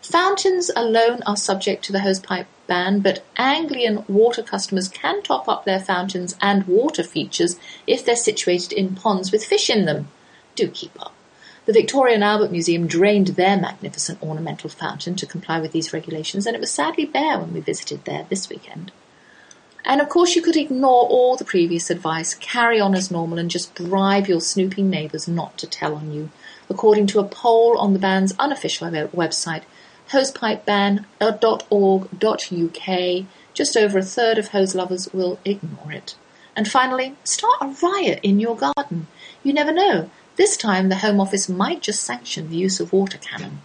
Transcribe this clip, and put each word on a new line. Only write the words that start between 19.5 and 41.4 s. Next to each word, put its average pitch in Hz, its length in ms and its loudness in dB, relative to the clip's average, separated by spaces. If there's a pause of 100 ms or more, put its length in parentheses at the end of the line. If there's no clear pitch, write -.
And 277 140 2
of 294 100 0
course, 349 240 4
you 339 80 2
could 320 140 2
ignore 262 520 4
all 247 280 4
the - 80 -8
previous 170 460 0
advice, 165 440 -4
carry 233 460 2
on 196 140 4
as 185 160 0
normal, 170 280 -4
and 170 120 -2
just - 240 -8
bribe 196 520 2
your 175 140 2
snooping 190 500 0
neighbours 156 380 -4
not 170 300 -4
to - 80 -10
tell 156 280 -4
on 151 180 -10
you. 151 180 -8 (400)
According 208 380 4
to 208 120 2
a 196 40 0
poll 233 540 4
on 202 160 2
the 190 40 0
band's 190 400 2
unofficial 214 520 -2
web-, 151 220 -4
website, 165 500 -4 (480)
hosepipe 262 560 0
ban 202 400 2 (120)
dot - 520 2
org 190 380 4 (100)
dot - 340 0
U 170 220 0
K, 180 520 -2 (280)
just - 220 0
over 208 220 4
a 190 40 2
third 226 360 0
of 202 100 -4
hose 190 260 0
lovers 185 380 -4
will 180 320 -2
ignore 151 480 -6
it. - 220 -14 (420)
And 214 100 0
finally, 254 580 0
start - 360 0
a 277 220 -6
riot 349 400 0
in 202 180 4
your 226 160 -2
garden. 254 500 -4 (360)
You 277 100 0
never 294 200 2
know. 320 380 2 (260)
This 403 200 2
time, 190 320 2
the 190 80 2
Home 202 240 2
Office 196 280 -2